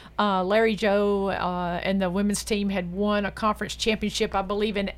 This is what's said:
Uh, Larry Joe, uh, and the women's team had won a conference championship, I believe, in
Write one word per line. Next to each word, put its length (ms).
Uh, 260
Larry 300
Joe, 540
uh, 540
and 180
the 100
women's 340
team 240
had 240
won 320
a 60
conference 440
championship, 600
I 80
believe, 360
in 200